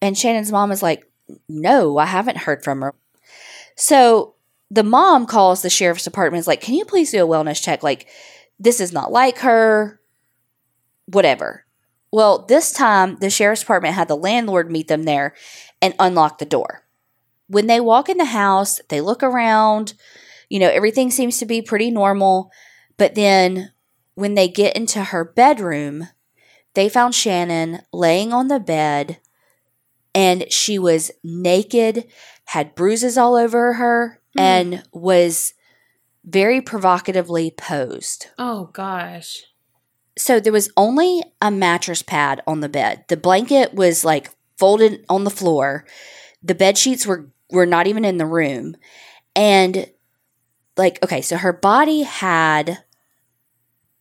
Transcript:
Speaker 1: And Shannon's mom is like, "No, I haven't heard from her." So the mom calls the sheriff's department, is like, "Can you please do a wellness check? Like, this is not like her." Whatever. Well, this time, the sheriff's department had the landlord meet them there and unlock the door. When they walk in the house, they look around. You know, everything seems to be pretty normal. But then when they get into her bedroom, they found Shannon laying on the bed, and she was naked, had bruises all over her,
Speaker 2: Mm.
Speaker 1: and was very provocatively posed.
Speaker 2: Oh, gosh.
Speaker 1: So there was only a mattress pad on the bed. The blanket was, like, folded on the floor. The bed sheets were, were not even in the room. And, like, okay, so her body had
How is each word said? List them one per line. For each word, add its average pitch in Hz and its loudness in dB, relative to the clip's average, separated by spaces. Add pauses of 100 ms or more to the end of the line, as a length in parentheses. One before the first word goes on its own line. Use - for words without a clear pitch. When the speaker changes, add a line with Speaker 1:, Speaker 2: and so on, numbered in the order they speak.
Speaker 1:
And 196 -2
Shannon's 214 -2
mom 202 0
is 196 -4
like, - -4 (380)
"No, 156 2
I 151 2
haven't 185 -4
heard 143 -6
from 139 -6
her." 139 -8 (840)
So 240 4 (360)
the 214 2
mom 254 4
calls 190 2
the 180 -4
sheriff's 175 0
department, 170 -2
is 160 -6
like, 156 0
"Can 233 -6
you 381 -2
please 349 0
do 196 2
a 165 2
wellness 156 -2
check? 160 -4
Like, - -4 (500)
this 233 2
is 214 -4
not 147 -6
like 247 2
her." 220 2 (1080)
Whatever. 156 0 (440)
Well, 208 2
this 285 2
time, 196 2
the 196 -2
sheriff's 214 0
department 175 -2
had 175 -2
the 151 0
landlord 190 -2
meet 160 -6
them 156 0
there 147 -2 (480)
and 185 0
unlock 170 2
the 147 -10
door. - -6 (600)
When 208 0
they 233 4
walk 233 2
in 381 -2
the 349 2
house, 202 0
they 147 -4
look 214 -2
around. 220 0 (540)
You 196 -4
know, 180 6
everything 220 0
seems 240 -2
to 233 -6
be 226 -4
pretty 226 -2
normal. 196 0 (460)
But - 2
then 190 2 (420)
when 202 -6
they 190 2
get 202 0
into 220 -6
her 175 -6
bedroom, 165 0 (640)
they 196 2
found 240 0
Shannon 170 -4 (100)
laying 175 0
on 254 0
the 277 -2
bed, 151 -4 (960)
and 185 0
she - -2
was 165 0 (120)
naked, 208 -2 (380)
had 151 -6
bruises 226 0
all 247 4
over 240 0
her, 233 -2 (160)
Speaker 2:
Mm. 180 0
Speaker 1:
and 185 0 (100)
was 175 0 (680)
very 196 0
provocatively 180 -2
posed. - -10 (120)
Speaker 2:
Oh, 226 -10
gosh. 175 -12 (720)
Speaker 1:
So 240 0
there 214 0
was 208 0
only 302 2 (160)
a 208 0
mattress 175 -2
pad 143 -2
on 156 -4
the 147 -8
bed. 123 -4
The 175 -2
blanket 226 2
was, 180 0
like, 156 -2 (260)
folded 208 4
on 196 -2
the 196 -2
floor. 147 -2 (580)
The 175 -4
bed 196 2
sheets 254 -2
were, 165 -6 (200)
were 180 2
not 175 2
even 214 -2
in 185 -2
the 156 -2
room. 151 -4 (600)
And, 196 2 (840)
like, 180 0
okay, 170 -4
so - -6
her 180 -2
body 285 2
had 160 -2 (1160)